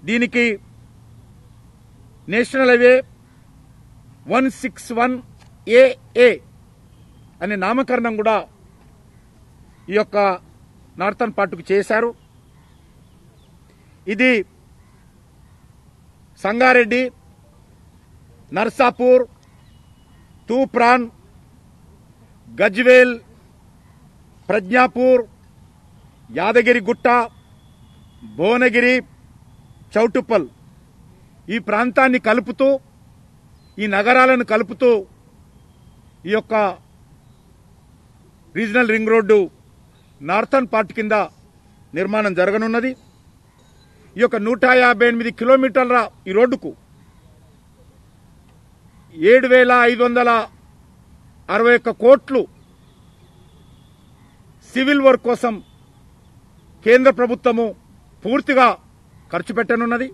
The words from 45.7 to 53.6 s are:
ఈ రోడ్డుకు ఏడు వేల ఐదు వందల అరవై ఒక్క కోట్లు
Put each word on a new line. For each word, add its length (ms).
ఈ 100
రోడ్డుకు 320
ఏడు 220
వేల 180
ఐదు 160
వందల 240
అరవై 240
ఒక్క 100
కోట్లు 380